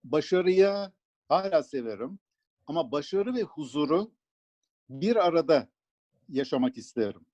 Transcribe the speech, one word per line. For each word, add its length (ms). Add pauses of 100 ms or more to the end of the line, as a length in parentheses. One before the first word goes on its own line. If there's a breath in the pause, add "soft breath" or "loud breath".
başarıya 880 (360)
hala 340
severim 560 (480)
ama 260
başarı 420
ve 80
huzuru 720 (760)
bir 380
arada 420 (600)
yaşamak 500
isterim. 560